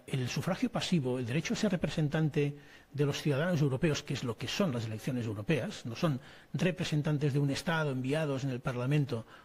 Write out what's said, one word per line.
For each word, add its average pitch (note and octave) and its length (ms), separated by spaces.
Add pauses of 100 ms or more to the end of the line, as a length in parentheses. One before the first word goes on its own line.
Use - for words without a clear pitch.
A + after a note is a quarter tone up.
el B2+ 220
sufragio F3+ 420
pasivo, C3 480
el B2+ 80
derecho D3+ 280
a - 20
ser G#3 160
representante D3+ 840 (380)
de C#3 140
los C#3 160
ciudadanos D3+ 400
europeos, C#3+ 400
que - 100
es B2+ 100
lo B2 140
que B2+ 100
son D#3+ 260
las A#2 120
elecciones A2+ 420
europeas, A#2 600
no A2+ 100
son D3 240 (320)
representantes D3+ 800
de C#3+ 80
un C#3+ 100
Estado D#3 400
enviados C3+ 540
en C#3 60
el B2 100
Parlamento, B2+ 640 (200)